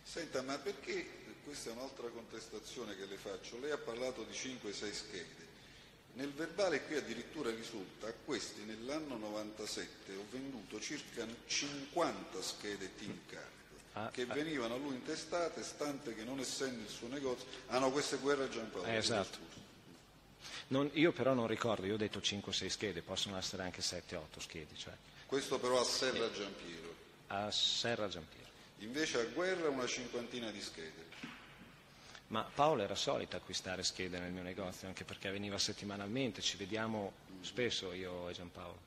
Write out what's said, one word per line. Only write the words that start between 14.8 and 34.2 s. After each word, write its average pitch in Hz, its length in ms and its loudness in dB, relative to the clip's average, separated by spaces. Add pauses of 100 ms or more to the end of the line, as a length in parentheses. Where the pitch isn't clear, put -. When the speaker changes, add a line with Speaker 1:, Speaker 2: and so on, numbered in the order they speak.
Speaker 1:
intestate, 156 680 0
stante 135 520 -2
che 110 80 -6
non 131 160 -2
essendo 123 420 0
il 104 80 -6
suo - 180 -6
negozio". 131 380 0 (220)
Ah 120 120 4
no, 135 120 8
questa 143 240 4
è 127 40 0
Guerra 135 300 6
Giampaolo, 113 380 -2
Speaker 2:
Eh, 113 80 4
esatto. 107 420 4
Speaker 1:
scusi. - 280 -12 (1040)
Speaker 2:
Non, 139 240 4
io 160 180 10
però 131 220 6
non 117 140 6
ricordo, 107 380 4
io 101 80 4
ho 110 40 4
detto 104 240 2
cinque, 101 300 2
sei 92 180 2
schede, 87 320 0
possono 95 360 0
essere 92 260 0
anche 92 180 -2
sette, 90 340 -2
otto 80 240 -6
schede, 80 360 -8
cioè. - 180 -8 (320)
Speaker 1:
Questo 135 340 2
però 123 200 8
a 120 60 8
Serra 113 460 4
Giampiero. 87 640 -6 (320)
Speaker 2:
A 101 240 0
Serra 110 560 4
Giampiero. 85 380 -6 (340)
Speaker 1:
Invece 127 400 2
a 117 60 6
Guerra 170 440 4
una 127 180 2
cinquantina 120 640 -2
di 98 100 -6
schede. 80 440 -8 (1200)
Speaker 2:
Ma 110 160 2
Paolo 143 400 6
era 98 120 2
solito 104 420 2
acquistare 92 460 -2
schede 90 360 0
nel 90 140 -2